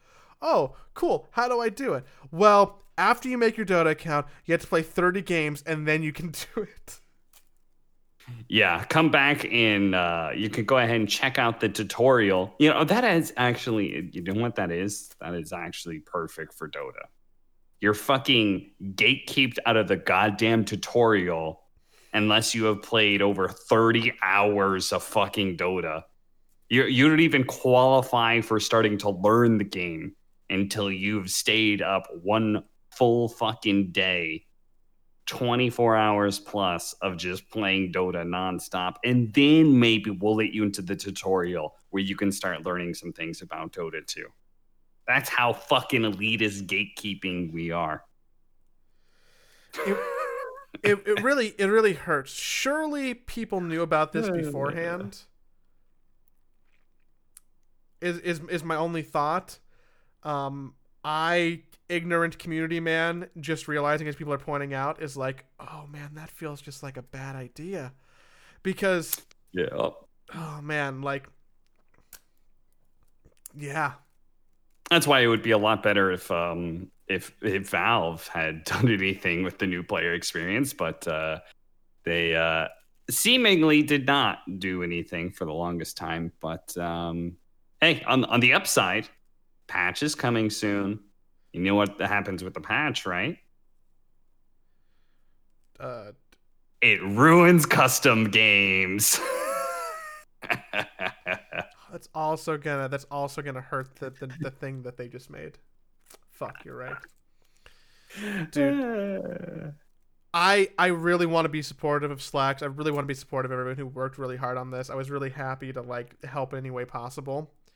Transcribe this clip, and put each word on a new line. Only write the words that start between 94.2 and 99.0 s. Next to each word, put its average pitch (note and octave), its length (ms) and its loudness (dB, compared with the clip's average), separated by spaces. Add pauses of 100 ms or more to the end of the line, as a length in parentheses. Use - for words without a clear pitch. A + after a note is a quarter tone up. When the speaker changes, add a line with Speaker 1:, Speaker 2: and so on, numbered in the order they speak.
Speaker 1:
Uh, A#2 320 -14 (680)
Speaker 2:
It G#2 220 6
ruins D#3+ 640 8
custom B2 640 4
games. G2+ 880 4 (1200)